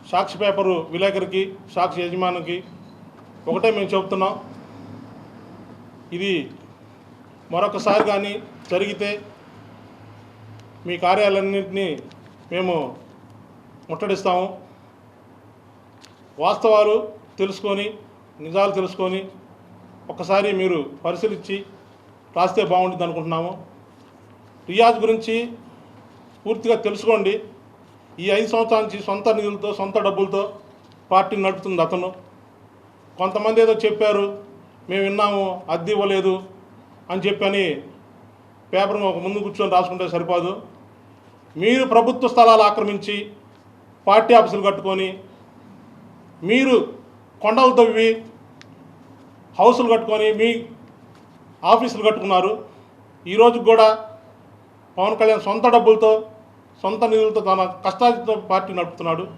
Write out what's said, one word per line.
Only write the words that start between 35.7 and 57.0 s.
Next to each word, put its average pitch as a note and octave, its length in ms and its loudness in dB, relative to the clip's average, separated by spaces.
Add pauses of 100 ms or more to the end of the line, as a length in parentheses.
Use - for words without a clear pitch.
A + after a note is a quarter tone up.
అద్దె F3 200 -4
ఇవ్వలేదు F#3+ 400 0 (760)
అని F3+ 160 -6
చెప్పని G3+ 380 0 (1080)
పేపర్ G3 260 0 (120)
ఒక E3+ 140 -6
ముందు G#3 200 -4
కూర్చొని G3 320 -2
రాసుకుంటే F3+ 380 0
సరిపోదు. F3 380 -2 (1120)
మీరు B3+ 220 2 (100)
ప్రభుత్వ B3 380 2
స్థలాలు A3+ 360 8
ఆక్రమించి G#3 480 -2 (880)
పార్టీ A3 320 6
ఆఫీసులు G3+ 300 2
కట్టుకొని, F#3+ 400 -4 (1400)
మీరు B3 260 4 (640)
కొండలు B3 360 4
తవ్వి A3+ 300 6 (1500)
హౌసులు A#3+ 340 4
కట్టుకొని G#3+ 360 0 (120)
మీ A3+ 100 4 (1200)
ఆఫీసులు A3+ 340 2
కట్టుకున్నారు. F#3+ 460 0 (800)
ఈరోజు A#3 260 6 (100)
కూడా A3 200 6 (1080)
పవన్ G#3 240 0
కళ్యాణ్ A3 280 2
సొంత A3+ 260 0
డబ్బులతో, A3 380 6 (680)
సొంత G#3+ 280 -4